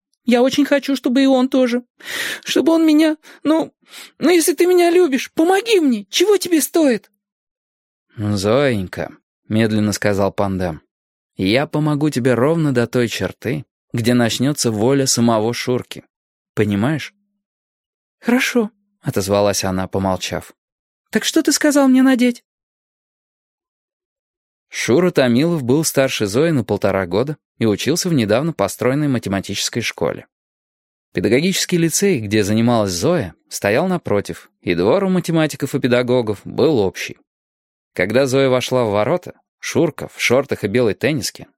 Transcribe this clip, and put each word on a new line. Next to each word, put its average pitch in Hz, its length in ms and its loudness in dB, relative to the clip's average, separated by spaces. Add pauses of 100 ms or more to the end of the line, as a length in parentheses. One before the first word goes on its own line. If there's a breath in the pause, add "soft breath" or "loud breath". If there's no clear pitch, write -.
(260)
я 240 160 4
очень 269 240 2
хочу, 277 300 0
чтобы 269 260 0
и 269 60 4
он 262 200 4
тоже. 247 360 0 (600 loud breath)
Чтобы - 280 0
он 330 140 4
меня, 311 320 4 (260 loud breath)
ну, 320 280 0 (460 loud breath)
ну, 294 140 0
если 339 220 2
ты 349 120 0
меня 349 240 4
любишь, 339 420 2
помоги 392 480 2
мне, 240 260 0
чего 392 320 2
тебе 349 220 0
стоит?» 269 520 0 (1040)
«Зоенька», 104 960 -2 (360)
медленно 107 460 0
сказал 98 380 0
Пандем, 92 500 -4 (540)
«я 117 320 0
помогу 151 420 -2
тебе 127 240 0
ровно 147 400 0
до 117 140 0
той 120 200 -2
черты, 107 580 -6 (280)
где 117 220 2
начнется 123 560 0
воля 131 340 0
самого 117 480 0
Шурки. - 500 -6 (520)
Понимаешь?» 107 580 -2 (1040)
«Хорошо», 233 520 -2 (300)
отозвалась 101 640 0
она, 92 240 -4
помолчав. 92 640 -4 (580)
«Так - 140 -4
что - 160 0
ты 302 100 0
сказал 285 360 2
мне 254 160 6
надеть?» 247 400 2 (2250)
Шура 170 400 0
Томилов 143 540 2
был 139 200 2
старше 131 440 -2
Зои 143 240 0
на 131 120 0
полтора 98 440 -2
года 123 300 -2 (200)
и 113 80 -2
учился 117 420 -2
в 170 60 0
недавно 123 400 0
построенной 127 540 -2
математической 101 760 -4
школе. - 460 -6 (840)
Педагогический 151 680 0
лицей, 165 420 0
где 107 240 0
занималась 110 480 2
Зоя, 107 420 -2 (160)
стоял 120 380 0
напротив, 104 640 -4 (100)
и 87 140 -2
двор 127 300 2
у 190 40 -2
математиков 160 640 -2
и 139 60 -4
педагогов 120 640 0
был 139 340 0
общий. - 400 -4 (800)
Когда 113 320 0
Зоя 135 220 2
вошла 127 360 0
в 104 60 0
ворота, 107 420 -2 (280)
Шурка - 460 -2
в - 140 -16
шортах 127 420 0
и 107 40 -2
белой 107 260 0
тенниске - 540 -4 (100)